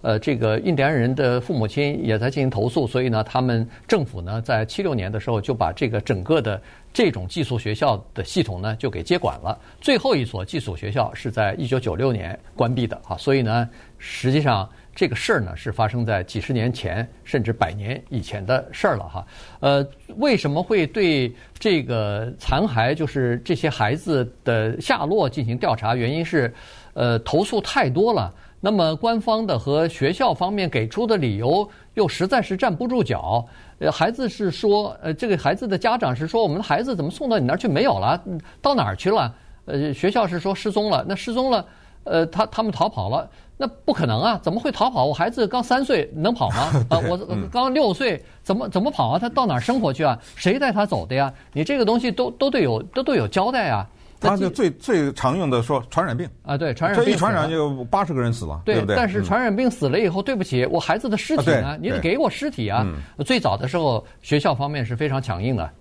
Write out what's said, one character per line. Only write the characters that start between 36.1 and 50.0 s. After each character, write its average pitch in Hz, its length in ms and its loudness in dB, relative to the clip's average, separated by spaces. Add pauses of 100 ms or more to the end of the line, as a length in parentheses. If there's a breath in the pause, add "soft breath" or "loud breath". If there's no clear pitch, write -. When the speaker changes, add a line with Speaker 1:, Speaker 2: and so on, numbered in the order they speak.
Speaker 1:
是 156 100 -4
说 226 160 0
，“我 202 60 2
们 147 80 0
的 208 60 -4
孩 175 200 0
子 247 140 -2
怎 160 80 -2
么 156 60 -4
送 277 180 -6
到 226 100 2
你 135 60 2
那 127 80 2
儿 170 40 0
去 240 120 -2
没 160 140 2
有 247 160 2
了？ 127 280 2
嗯， 175 140 -8 (220 loud breath)
到 277 120 2
哪 165 120 2
儿 95 100 -2
去 - 140 0
了？” 147 220 2 (340 soft breath)
呃， 143 260 -2
学 180 180 0
校 214 160 2
是 170 140 -4
说 196 140 -2
失 202 180 -4
踪 214 180 0
了。 - 160 2
那 190 80 -4
失 226 200 -6
踪 262 160 0
了， 208 140 2 (400 loud breath)
呃， 165 220 2
他， 190 200 0
他 220 160 -4
们 214 100 0
逃 - 160 2
跑 104 220 -4
了。 135 180 -2 (300 soft breath)
那 269 80 -2
不 - 260 -2
可 165 120 2
能 113 160 2
啊， 220 220 2
怎 160 100 0
么 - 60 -2
会 - 140 -2
逃 240 180 2
跑？ 160 140 2
我 147 100 2
孩 - 160 2
子 233 160 0
刚 247 160 0
三 254 220 2
岁， 226 300 2
能 170 200 0
跑 117 160 0
吗？ 139 200 0 (100)
Speaker 2:
<laughs> 117 80 0
对， 165 100 4
Speaker 1:
啊， - 100 0
我， 180 80 0 (120)
Speaker 2:
嗯。 170 240 -4
Speaker 1:
刚 247 100 2
刚 262 100 2
六 254 220 4
岁， 208 260 0 (220 loud breath)
怎 190 140 0
么， 240 140 -4
怎 185 120 2
么 277 80 2
跑 120 200 0
啊？ 156 80 2
他 233 100 -2
到 254 180 2
哪 156 80 2
儿 120 60 2
生 247 200 0
活 156 120 2
去 139 100 -2